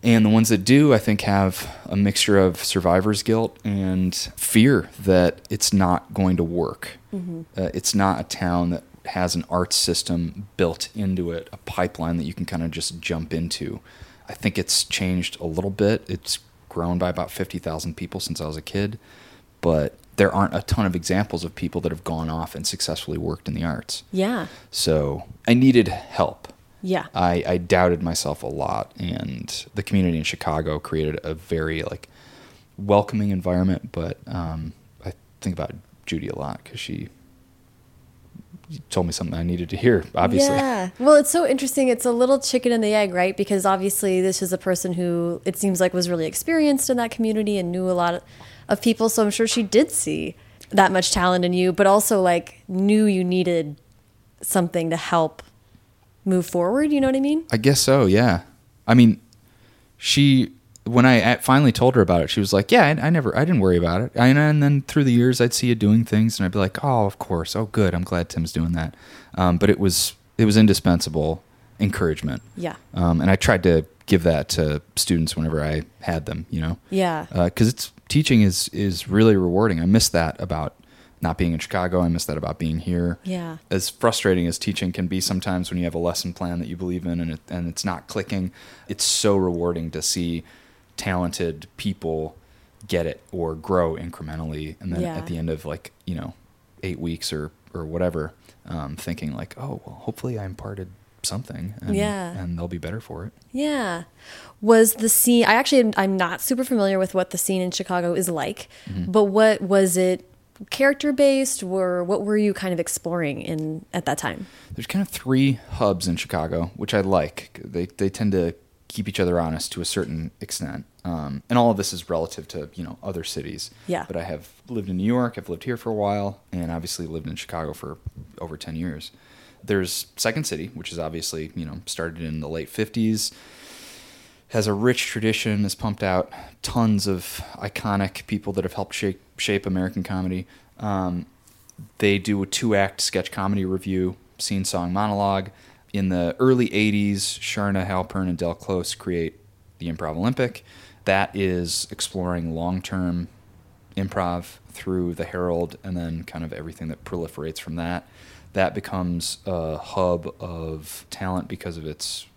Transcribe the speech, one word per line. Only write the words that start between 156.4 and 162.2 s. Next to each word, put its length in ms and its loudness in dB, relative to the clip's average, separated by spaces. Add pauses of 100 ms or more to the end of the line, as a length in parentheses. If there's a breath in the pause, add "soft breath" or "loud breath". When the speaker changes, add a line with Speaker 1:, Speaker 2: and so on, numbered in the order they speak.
Speaker 1:
of 80 -10
everything 360 -12
that 160 -12
proliferates 540 -8
from 180 -10
that. 300 -6 (460 loud breath)
That 220 0
becomes 720 -6
a 320 -4
hub 600 -2
of 720 -10
talent 380 -6
because 280 -10
of 100 -12
its 400 -10 (100)